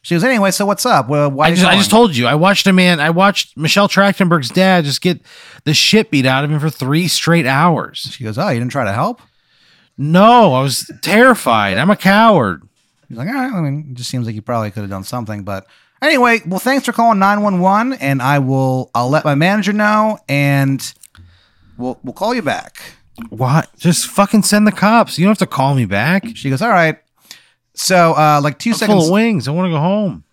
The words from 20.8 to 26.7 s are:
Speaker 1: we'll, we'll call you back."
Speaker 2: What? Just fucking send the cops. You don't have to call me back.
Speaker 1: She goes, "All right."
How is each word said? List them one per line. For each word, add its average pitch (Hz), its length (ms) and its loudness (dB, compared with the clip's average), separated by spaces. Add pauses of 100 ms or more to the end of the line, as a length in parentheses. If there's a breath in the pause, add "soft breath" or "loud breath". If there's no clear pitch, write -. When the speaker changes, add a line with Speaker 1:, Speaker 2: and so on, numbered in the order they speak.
Speaker 1:
we'll, 123 280 -10
we'll 127 80 -12
call 220 200 -4
you 247 80 -4
back." 107 380 -8 (480)
Speaker 2:
What? 131 400 -2 (100)
Just - 300 -2
fucking 202 360 0
send 208 220 2
the 208 60 2
cops. 220 480 0
You 175 60 2
don't 208 60 4
have 196 180 -2
to - 40 -14
call 139 220 0
me 127 80 2
back. 113 400 0 (100)
Speaker 1:
She - 160 -8
goes, 131 120 -4
"All 233 80 -2
right." 165 300 2 (760 soft breath)